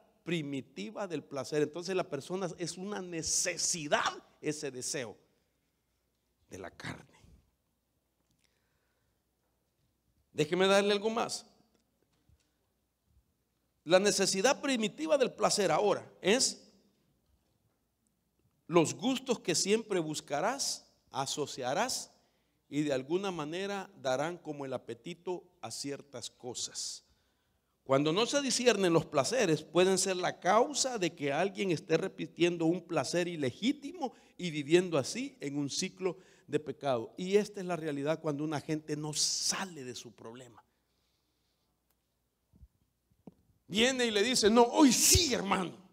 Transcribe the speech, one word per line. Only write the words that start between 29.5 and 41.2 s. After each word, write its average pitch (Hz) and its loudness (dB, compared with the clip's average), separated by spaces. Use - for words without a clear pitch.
pueden 185 4
ser 185 0
la 165 -4
causa 247 2
de 170 -2
que 139 -2
alguien 190 0
esté 156 0
repitiendo 170 0
un 175 2
placer 170 0
ilegítimo 240 -4
y 175 -4
viviendo 156 2
así 240 -6
en 143 -6
un 143 -2
ciclo 185 -4
de 147 0
pecado. 135 -4
Y 185 2
esta 202 -2
es 185 -6
la 180 -4
realidad 156 -2
cuando 151 -2
una 156 -4
gente 156 -4
no 151 -6
sale 175 -4
de 123 -10
su 120 -16
problema. 117 -18